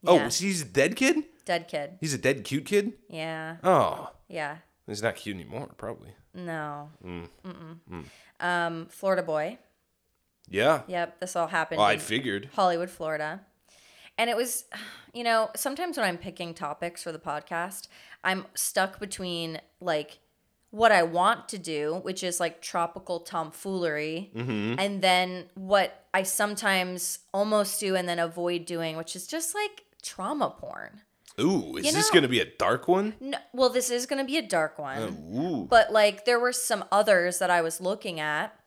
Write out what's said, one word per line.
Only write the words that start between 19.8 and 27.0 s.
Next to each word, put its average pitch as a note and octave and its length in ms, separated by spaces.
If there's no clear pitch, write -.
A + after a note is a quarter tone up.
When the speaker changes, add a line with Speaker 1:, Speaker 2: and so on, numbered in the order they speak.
Speaker 2:
like, D3+ 380
what A3 220
I F3+ 100
want F3+ 480
to G#3 80
do, D#3+ 440
which F#3 220
is, F3 160
like, E3+ 200
tropical E3+ 600
tomfoolery, E3 1120
Speaker 1:
Mm-hmm. A2+ 440
Speaker 2:
and G3 240
then F3+ 420
what F#3+ 580
I F#3+ 120
sometimes F#3+ 960